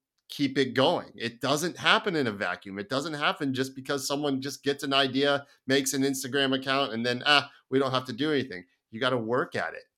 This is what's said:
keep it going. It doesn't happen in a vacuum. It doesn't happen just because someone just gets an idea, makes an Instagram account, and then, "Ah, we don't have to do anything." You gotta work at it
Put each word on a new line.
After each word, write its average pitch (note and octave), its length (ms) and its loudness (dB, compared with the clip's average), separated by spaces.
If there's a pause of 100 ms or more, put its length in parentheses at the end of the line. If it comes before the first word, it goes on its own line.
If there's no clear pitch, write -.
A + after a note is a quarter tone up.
(280)
keep C#3+ 300 -2
it B2 160 2
going. C3 400 2
It A2+ 260 -8
doesn't C#3+ 360 -2
happen F3+ 400 2
in C#3 100 2
a A2 60 0
vacuum. G2 480 -6
It G2+ 80 -8
doesn't D#3 260 -2
happen D3 400 0
just C3 220 -2
because C3+ 280 -4
someone C#3+ 360 -2
just C3+ 240 -10
gets C#3 180 -2
an C#3 120 -2
idea, C#3 520 2 (200)
makes C3+ 260 2
an C3+ 100 0
Instagram C3+ 560 0
account, C3+ 340 0
and A2+ 140 -2
then, B2 200 0
"Ah, C#3+ 240 6 (200)
we C3 80 4
don't C3+ 140 2
have B2+ 140 0
to B2+ 80 -6
do D3 180 0
anything." A#2 320 -2 (260)
You A2 100 -12
gotta B2+ 180 2
work A#2+ 360 -2
at E2 200 -4
it E2 100 -16 (140)